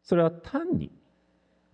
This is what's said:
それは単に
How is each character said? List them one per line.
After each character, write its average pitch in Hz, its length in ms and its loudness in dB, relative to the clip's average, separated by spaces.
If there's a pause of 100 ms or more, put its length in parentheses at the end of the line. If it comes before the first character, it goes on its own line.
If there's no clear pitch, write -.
そ - 140 0
れ 170 60 6
は 165 80 4
単 277 480 -4
に 69 120 -8 (840)